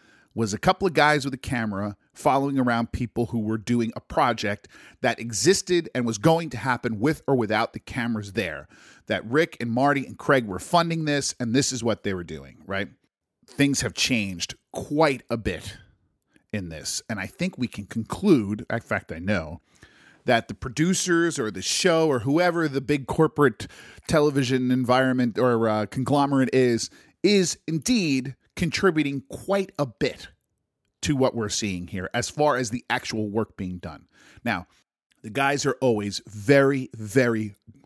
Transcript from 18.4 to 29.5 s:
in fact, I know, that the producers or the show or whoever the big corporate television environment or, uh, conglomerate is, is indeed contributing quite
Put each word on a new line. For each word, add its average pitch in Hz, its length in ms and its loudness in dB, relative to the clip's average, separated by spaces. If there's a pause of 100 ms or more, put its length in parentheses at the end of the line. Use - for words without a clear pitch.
in 117 120 -4
fact, - 320 -6
I 82 60 -10
know, 85 420 -4 (640)
that 117 240 2
the 107 60 -10
producers 170 840 0
or 110 120 -2
the 95 120 -8
show 160 460 2
or 131 120 2
whoever 165 460 2
the 135 140 -2
big 139 260 -2
corporate 147 640 2 (400)
television 135 640 2
environment 127 640 2
or, 117 300 4
uh, 107 180 0
conglomerate 135 640 2
is, 123 380 4 (320)
is 196 360 4 (100)
indeed 147 640 0 (220)
contributing 151 720 0
quite 190 500 -4